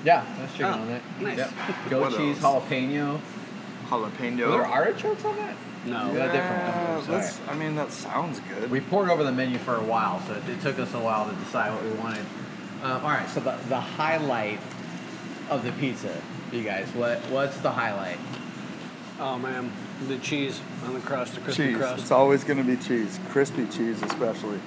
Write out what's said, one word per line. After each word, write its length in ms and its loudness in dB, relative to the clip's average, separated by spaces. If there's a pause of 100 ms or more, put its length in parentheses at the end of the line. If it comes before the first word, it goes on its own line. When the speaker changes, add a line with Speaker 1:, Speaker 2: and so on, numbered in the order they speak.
Speaker 1:
Yeah, 220 8 (140)
there's 140 -6
chicken 120 0
Speaker 2:
Oh, 160 0
Speaker 1:
on 80 -4
it. 120 -4 (200)
Speaker 2:
nice. 160 -2
Speaker 1:
Yep. 140 -2 (180)
Speaker 3:
<laughs> 220 -6
Speaker 1:
Goat 100 4
Speaker 3:
What 160 2
Speaker 1:
cheese, 260 2
Speaker 3:
else? 220 6
Speaker 1:
jalapeno. 540 0 (680)
Speaker 3:
Jalapeno. 600 0
Speaker 1:
Were 60 6
there 120 6
artichokes 600 2
on 120 0
that? 180 -4 (300)
Speaker 2:
No. 260 -2
Speaker 1:
Yeah, 200 2
different. 320 2
Speaker 3:
Yeah, 400 0
Speaker 1:
Sorry. 160 0
Speaker 3:
that's, 200 -4 (100)
I 40 -2
mean, 220 -2
that 160 -2
sounds 480 -2 (100)
good. 220 -2
Speaker 1:
We 80 4
pored 320 4
over 120 6
the 80 4
menu 280 2
for 160 0
a 80 0
while, 420 2
so 80 -4
it, 160 -4
it 120 -4
took 180 0
us 160 -2
a 40 0
while 300 2
to 60 -4
decide 360 0
what 120 -2
we 80 -2
wanted. 340 -4 (560)
Um, 220 0
all 80 2
right, 180 0
so 120 -2
the, 140 0 (120)
the 120 2
highlight 800 0 (920)
of 120 0
the 100 -2
pizza, 420 -2 (360)
you 120 -2
guys, 320 -2
what, 240 0 (100)
what's 300 0
the 100 2
highlight? 480 -2 (1000)
Speaker 2:
Oh 180 -2
man, 320 -2 (380)
the 120 0
cheese 420 0 (240)
on 80 -4
the 80 -4
crust, 340 -2
the 60 -8
crispy 260 2
Speaker 3:
Cheese. 100 4
Speaker 2:
crust. 260 0
Speaker 3:
It's 80 2
always 340 8
gonna 180 2
be 140 4
cheese, 420 0 (120)
crispy 340 4
cheese 360 0
especially. 640 -2